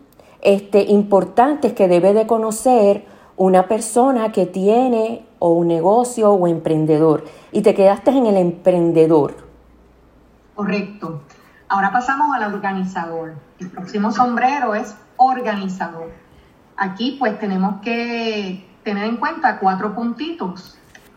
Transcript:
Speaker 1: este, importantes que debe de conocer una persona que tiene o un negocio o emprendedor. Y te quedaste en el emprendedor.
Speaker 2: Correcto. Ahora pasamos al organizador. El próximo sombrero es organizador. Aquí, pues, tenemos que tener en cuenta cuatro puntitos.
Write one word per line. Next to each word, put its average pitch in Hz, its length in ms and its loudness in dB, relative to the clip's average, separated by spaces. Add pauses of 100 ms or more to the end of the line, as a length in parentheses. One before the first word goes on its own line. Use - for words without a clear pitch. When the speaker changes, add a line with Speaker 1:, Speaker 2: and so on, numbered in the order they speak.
(420)
Speaker 1:
este, 196 400 2
importantes 208 920 2
que 196 140 2
debe 180 260 4
de 220 120 2
conocer 220 800 2 (320)
una 185 300 4
persona 233 640 0
que 202 140 0
tiene 220 800 0 (140)
o 175 100 2
un 170 180 2
negocio 208 640 2
o 185 160 2
emprendedor. 160 800 2 (260)
Y 208 100 -2
te 208 120 4
quedaste 196 380 2
en 254 140 2
el 202 120 2
emprendedor. 170 1000 2 (1200)
Speaker 2:
Correcto. 185 680 -6 (440)
Ahora 196 240 0
pasamos 269 440 0
al 214 180 -4
organizador. 175 840 -6 (240)
El 185 100 -12
próximo 202 420 -4
sombrero 247 640 0
es 233 200 -8 (220)
organizador. 190 920 -2 (680)
Aquí, 196 420 -6
pues, 214 200 -2
tenemos 190 420 -4
que 226 840 -6 (160)
tener 202 200 -6
en 233 140 -4
cuenta 285 420 -2
cuatro 196 340 -2
puntitos. 233 840 -8 (400)